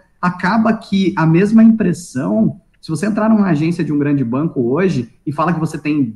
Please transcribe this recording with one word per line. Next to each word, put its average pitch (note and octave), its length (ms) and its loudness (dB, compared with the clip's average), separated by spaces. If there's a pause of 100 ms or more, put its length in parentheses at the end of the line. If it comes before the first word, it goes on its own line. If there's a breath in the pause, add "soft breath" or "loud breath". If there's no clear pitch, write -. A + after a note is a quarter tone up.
(200 loud breath)
acaba A3 520 0
que G3 440 -2
a D#3+ 80 0
mesma G#3 380 4
impressão, G#3+ 1000 0 (200)
se - 100 -14
você D#3 160 -4
entrar G#3+ 240 0
numa G#3 200 4
agência D#3+ 340 0
de D3+ 80 -4
um D3 80 0
grande C#3+ 240 0
banco C3+ 360 -2
hoje C3+ 480 -2 (160)
e D3+ 80 -6
fala D#3+ 200 -2
que D#3 80 -4
você D#3 180 -4
tem C#3+ 380 -2